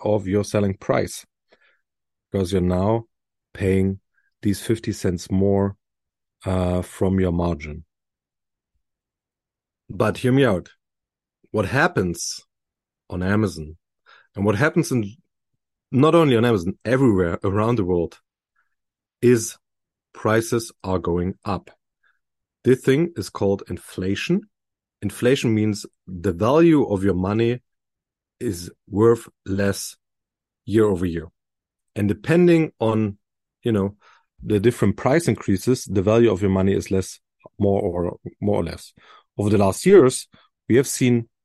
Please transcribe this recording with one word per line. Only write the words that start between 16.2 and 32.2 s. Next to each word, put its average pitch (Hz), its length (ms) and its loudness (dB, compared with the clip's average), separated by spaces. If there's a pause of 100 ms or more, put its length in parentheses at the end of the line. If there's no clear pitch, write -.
on 113 80 4
Amazon, 98 400 0
everywhere 104 600 2
around 107 320 0
the 101 100 -2
world, 87 340 -2 (1040)
is 120 340 2 (580)
prices 113 580 -2 (120)
are 95 160 -2
going 87 360 -4 (100)
up. 95 240 -6 (960)
This 127 200 2
thing 147 320 0
is - 140 -8
called 98 400 -2
inflation. 98 800 -6 (520)
Inflation 120 520 0
means 107 320 -2 (220)
the 92 260 -4
value 143 500 4
of 98 200 -2
your 98 100 2
money 110 480 -2 (800)
is 87 320 -8 (180)
worth 113 400 2 (160)
less 98 500 -4 (680)
year 107 200 4
over 95 200 0
year. 82 220 -6 (680)
And 101 120 -2
depending 165 720 2